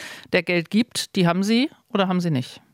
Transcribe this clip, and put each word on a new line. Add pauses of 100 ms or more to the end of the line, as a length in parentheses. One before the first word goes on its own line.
(320)
der
Geld
gibt,
die
haben
Sie (220)
oder
haben
Sie
nicht? (140)